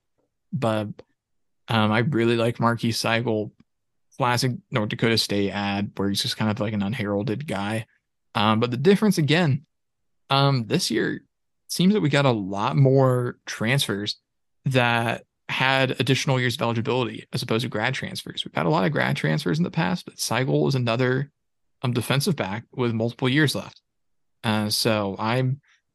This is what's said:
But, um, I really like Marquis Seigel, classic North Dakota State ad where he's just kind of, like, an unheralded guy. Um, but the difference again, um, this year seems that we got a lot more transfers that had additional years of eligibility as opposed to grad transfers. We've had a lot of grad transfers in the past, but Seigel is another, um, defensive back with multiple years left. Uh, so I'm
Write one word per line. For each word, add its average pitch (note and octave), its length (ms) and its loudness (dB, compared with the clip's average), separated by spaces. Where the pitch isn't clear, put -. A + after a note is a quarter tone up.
But, A2 360 -2
um, G#2+ 220 2
I A2 100 2
really A#2 360 2
like A#2 240 0
Marquis A#2 320 0
Seigel, A2+ 600 -2
classic B2 340 0
North A2+ 200 -2
Dakota A2+ 280 0
State G2+ 320 0
ad G2+ 460 -4
where G2 140 0
he's G2 120 -2
just - 140 -4
kind G#2+ 140 0
of, G#2 100 -2
like, G#2+ 140 -2
an G2+ 80 -2
unheralded G#2 640 -2
guy. G#2 400 -4
Um, A2 240 4
but B2 100 0
the B2+ 60 -4
difference G3 420 4
again, D3+ 460 2
um, C#3 360 2
this D3 240 -2
year - 320 -2
seems F#3 260 2
that G#3 60 2
we D#3 80 2
got C#3+ 180 4
a B2+ 60 6
lot G#2 440 -2
more C3 720 4
transfers A2 720 -2
that A#2+ 580 0
had C3 520 2
additional C3 400 0
years B2 160 -2
of - 60 -6
eligibility A#2 720 -2
as - 100 -6
opposed A#2+ 200 -2
to A#2+ 60 -6
grad A#2 260 -2
transfers. - 500 -10
We've - 100 -12
had D#3+ 120 0
a E3 40 2
lot E3+ 140 2
of E3 80 0
grad C3+ 240 0
transfers D#3 420 0
in F3 60 2
the - 60 -4
past, F3 340 -2
but - 120 -18
Seigel C#3+ 500 0
is C3 80 0
another, B2+ 560 0
um, B2 100 -2
defensive C#3 420 0
back G#2+ 380 -6
with A#2+ 200 -2
multiple A#2 360 -2
years C#3 260 2
left. - 260 -10
Uh, G#2+ 260 0
so G#2+ 500 0
I'm B2+ 420 0